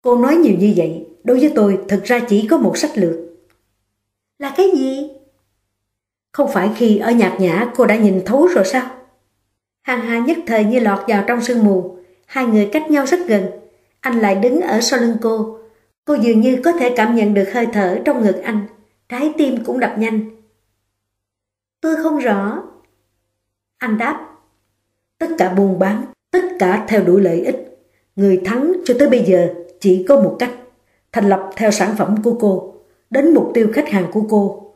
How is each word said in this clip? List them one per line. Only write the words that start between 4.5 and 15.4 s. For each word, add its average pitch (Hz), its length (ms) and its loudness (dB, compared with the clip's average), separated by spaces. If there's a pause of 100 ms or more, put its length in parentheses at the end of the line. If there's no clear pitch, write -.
cái 381 160 4
gì?" 269 360 -2 (1200)
"Không 285 220 0
phải 185 220 0
khi 214 220 4
ở 226 140 0
Nhạc 208 280 2
Nhã 190 360 0
cô 247 100 4
đã 208 100 2
nhìn 196 300 2
thấu 277 220 2
rồi 220 180 2
sao?" 254 240 -4 (920)
Hàng 247 200 -4
Hà 233 180 -4
nhất 285 180 0 (100)
thời 214 180 0
như 240 140 2
lọt 202 280 0
vào 208 200 0
trong 240 140 -2
sương 233 220 0
mù. 185 340 2 (280)
Hai 262 200 -4
người 214 280 2
cách 311 180 -2
nhau 277 140 2
rất 349 220 0
gần. 202 180 0 (540)
Anh 240 200 -2
lại 202 160 2
đứng 247 260 0
ở 233 200 -2
sau 247 180 0
lưng 233 220 0
cô. 220 360 -4 (480)